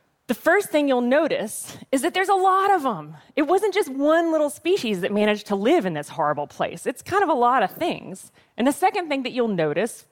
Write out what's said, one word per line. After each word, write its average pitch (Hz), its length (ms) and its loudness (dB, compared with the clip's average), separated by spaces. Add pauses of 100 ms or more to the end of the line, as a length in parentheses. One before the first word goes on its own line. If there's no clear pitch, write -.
(260)
The 233 80 -2
first 392 340 2
thing 294 180 0
you'll 254 140 2
notice 247 760 -2 (120)
is 262 120 0
that 349 100 -2
there's 370 160 0
a 403 60 4
lot 381 360 4
of 359 140 2
'em. 160 320 -6 (200)
It 302 80 2
wasn't 381 280 2
just 381 160 0
one 302 420 2
little 302 200 0
species 254 500 -2
that 202 120 -2
managed 208 340 0
to 202 100 -2
live 226 300 2
in 170 80 -4
this 147 160 -8
horrible 147 360 -2
place. - 400 -8
It's 247 140 -6
kind 403 220 0
of 320 80 0
a 320 40 2 (140)
lot 247 140 2
of 185 100 0
things. - 580 -8 (280)
And 240 80 2
the 285 60 2
second 370 360 0
thing 277 140 -2
that 247 100 -6
you'll 233 160 0
notice 170 640 -2